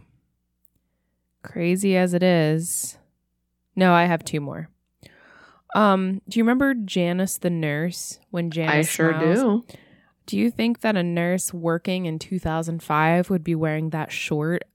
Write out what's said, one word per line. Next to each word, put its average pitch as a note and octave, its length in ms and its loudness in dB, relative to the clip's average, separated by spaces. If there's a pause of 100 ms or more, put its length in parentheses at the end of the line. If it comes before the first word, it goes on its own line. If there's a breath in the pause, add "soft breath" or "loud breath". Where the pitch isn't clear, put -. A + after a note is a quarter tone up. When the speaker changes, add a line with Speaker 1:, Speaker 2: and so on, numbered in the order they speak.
(1400)
Speaker 1:
crazy F#3 540 0
as F3+ 180 2
it F3 80 0
is, E3 760 0 (760)
no, F#3 180 6
I E3+ 120 6
have E3+ 200 0
two D#3 160 -4
more. D3 280 -10 (1040 soft breath)
Um, F#3+ 540 2
do - 100 -2
you A3+ 60 4
remember C4 300 2
Janice F#3 640 -2
the F3+ 120 -2
nurse D#3+ 680 -4 (100)
when E3+ 200 -4
Janice D#3 380 0
Speaker 2:
I - 20 -6
sure E3 220 2
Speaker 1:
Smiles? D#3+ 260 2
Speaker 2:
do. A#3+ 260 2 (640 loud breath)
Speaker 1:
Do G3 120 -4
you A3+ 120 2
think A#3 320 -2
that G#3+ 140 0
a F3 60 2
nurse F3 500 -2
working E3+ 540 -2
in D#3+ 120 -4
two F#3 200 -6
thousand E3 440 -4
five D#3+ 480 2
would F#3 120 0
be E3+ 140 -2
wearing D#3 340 -2
that D#3 220 -6
short D#3 500 -4 (120)